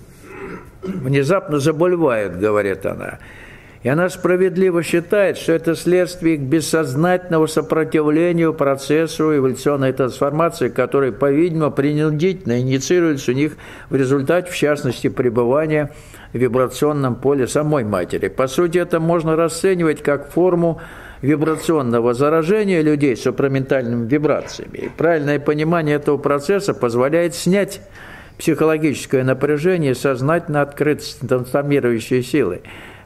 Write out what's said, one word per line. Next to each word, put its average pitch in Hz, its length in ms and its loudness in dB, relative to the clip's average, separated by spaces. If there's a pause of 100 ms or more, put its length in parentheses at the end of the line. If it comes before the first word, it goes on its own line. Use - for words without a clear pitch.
(800)
внезапно 151 800 0
заболевают, 147 800 0
говорит 101 480 0
она. 92 320 -8 (640)
И 117 60 0
она 170 200 2
справедливо 180 720 2
считает, 170 560 0
что - 160 0
это 165 220 0
следствие 170 600 0
их 143 60 -4
бессознательного 160 1040 0
сопротивления 160 1080 2
процессу 156 840 0
эволюционной 131 560 0
трансформации, 143 720 0
который, 127 460 0
по-видимому, 151 580 2
принудительно 151 880 0
инициируется 135 720 0
у 127 40 2
них 147 200 -2 (340)
в 131 60 -2
результате, 139 560 2
в - 60 -10
частности, 143 520 0
пребывания 135 840 0 (420)
в 127 40 -4
вибрационном 127 800 0
поле 135 320 0
самой 151 380 0
матери. 95 440 -2
По 131 180 -2
сути, 170 320 0
это 175 200 0
можно 165 360 0
расценивать 165 640 0
как 143 300 -2
форму 170 500 2 (400)
вибрационного 139 920 2
заражения 165 680 2
людей 147 340 2
супраментальными 131 960 -2
вибрациями. 147 680 -2
И - 120 -8
правильное 147 500 0
понимание 156 580 0
этого 147 200 0
процесса 143 560 0
позволяет 143 640 0
снять 190 440 0 (600)
психологическое 151 840 0
напряжение 143 680 0
и 123 40 0
сознательно 143 680 0
открыть - 640 -2
трансформирующие 127 960 0
силы, 110 380 -2 (440)